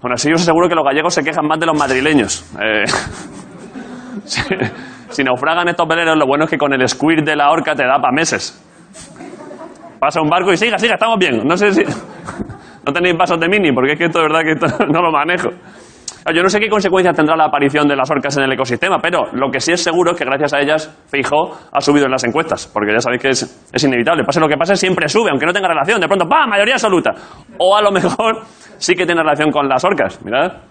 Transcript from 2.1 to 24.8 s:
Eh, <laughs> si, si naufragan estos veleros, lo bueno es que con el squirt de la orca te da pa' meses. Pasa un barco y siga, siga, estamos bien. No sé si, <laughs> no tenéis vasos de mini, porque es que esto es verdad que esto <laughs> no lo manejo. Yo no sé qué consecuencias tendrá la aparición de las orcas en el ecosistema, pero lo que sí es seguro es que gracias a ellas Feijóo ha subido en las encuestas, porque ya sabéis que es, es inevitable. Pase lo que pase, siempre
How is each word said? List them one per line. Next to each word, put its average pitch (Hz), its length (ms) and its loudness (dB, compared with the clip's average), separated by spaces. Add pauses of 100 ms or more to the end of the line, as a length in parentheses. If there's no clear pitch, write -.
Eh, 107 280 0
<laughs> - 1400 -10
si, - 160 -6 (680)
si - 140 -4
naufragan 147 440 0
estos 170 180 0
veleros, 160 300 2
lo 151 100 4
bueno 143 180 2
es 156 60 -4
que 165 60 -2
con 143 160 0
el 127 160 2
squirt 156 380 0
de 151 100 0
la 143 140 4
orca 156 240 0
te 139 100 -2
da 131 160 2
pa' 135 120 2
meses. 143 520 -4 (1400)
Pasa 147 220 0
un 151 80 2
barco 185 200 2
y 175 60 4
siga, 208 220 0
siga, 220 160 2
estamos 226 240 0
bien. 135 280 0
No 160 100 4
sé 202 160 2
si, 226 100 4 (520)
<laughs> - 520 -12
no 143 60 -2
tenéis 175 260 2
vasos 175 200 2
de 165 100 0
mini, 185 240 2
porque 127 200 2
es 147 60 -4
que 170 80 0
esto 165 180 0
es 151 80 0
verdad 160 120 2
que 156 80 2 (140)
esto 196 200 0
<laughs> - 40 -6
no 165 120 2
lo 170 100 2
manejo. 156 380 0 (840)
Yo 165 80 2
no 190 80 4
sé 208 100 2
qué 220 80 -2
consecuencias 185 480 2
tendrá 156 200 2
la 160 100 2
aparición 143 420 2
de 143 80 2
las 131 140 0
orcas 143 260 -2
en 135 80 0
el 131 80 0
ecosistema, 131 480 -2
pero 165 320 -2
lo 135 180 -2
que 135 100 -4
sí 156 120 0
es 175 100 0
seguro 170 300 2
es 170 60 -4
que 143 80 -4
gracias 143 260 0
a 143 80 0
ellas 151 340 -2 (160)
Feijóo 143 460 -2 (160)
ha 139 80 0
subido 143 240 4
en 131 80 0
las 131 120 -2
encuestas, 151 420 -2
porque 104 260 -2
ya 113 80 2
sabéis 123 220 -2
que 139 80 0
es, - 420 -6
es 131 120 0
inevitable. 127 400 2
Pase - 140 0
lo 160 80 2
que 147 120 0
pase, 175 180 2
siempre 180 320 0